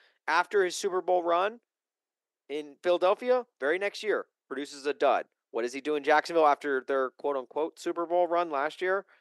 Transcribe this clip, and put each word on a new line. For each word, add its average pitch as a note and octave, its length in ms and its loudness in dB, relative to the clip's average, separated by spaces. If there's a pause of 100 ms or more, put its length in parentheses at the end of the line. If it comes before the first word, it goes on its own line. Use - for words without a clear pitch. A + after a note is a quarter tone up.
(280)
After F3 380 2
his F3 100 -4
Super F#3 260 -2
Bowl F3+ 200 0
run F3+ 380 0 (920)
in D3 340 -10
Philadelphia, G3 640 2 (140)
very D#3 200 0
next G3+ 240 -6
year, F3 240 -2 (200)
produces C#3 380 -10
a D3+ 80 0
dud. B2+ 320 2 (260)
What A2+ 120 -2
does A#2+ 100 -6
he C3+ 80 -8
do D3 140 -2
in C#3+ 80 -6
Jacksonville D#3 420 4
after C#3 360 2
their C3 300 -2
quote-unquote C#3+ 680 -6
Super E3+ 260 -4
Bowl F3 220 2
run E3+ 240 0
last D3 300 -4
year? F#3+ 240 -2 (160)